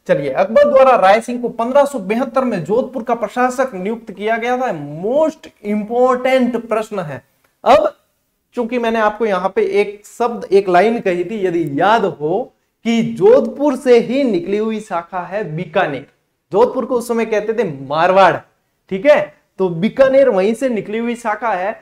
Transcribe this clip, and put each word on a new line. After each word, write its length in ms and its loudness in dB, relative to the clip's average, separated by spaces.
चलिए 240 0
अकबर 340 4
द्वारा 320 6
राय 220 6
सिंह 220 -8
को 80 -4
पन्द्रह 340 2
सौ 160 -6
बहत्तर 440 -2
में 200 -4
जोधपुर 380 -4
का 140 -2
प्रशासक 580 -2
नियुक्त 380 -8
किया 260 -4
गया 200 -2
था। 140 -4
मोस्ट 760 -4
इंपॉर्टेंट 920 0
प्रश्न 320 -4
है। 220 -10
अब 300 4
चूंकि 220 -4
मैंने 220 -2
आपको 260 0
यहाँ 240 -2
पे 120 0
एक 360 -2
शब्द, 380 -4
एक 220 2
लाइन 320 4
कही 240 -2
थी, 220 -6
यदि 260 -2
याद 320 2
हो 380 -4
कि 180 0
जोधपुर 640 2
से 240 4
ही 240 -2
निकली 340 -2
हुई 220 -4
शाखा 420 -8
है 200 -8
बीकानेर। 500 -4
जोधपुर 320 2
को 120 -4
उस 120 -4
समय 180 -2
कहते 280 -2
थे 100 -2
मारवाड़। 500 4
ठीक 160 -2
है, 280 4
तो 120 0
बीकानेर 580 2
वहीं 260 2
से 140 -4
निकली 300 -4
हुई 180 -4
शाखा 360 -4
है। 300 -4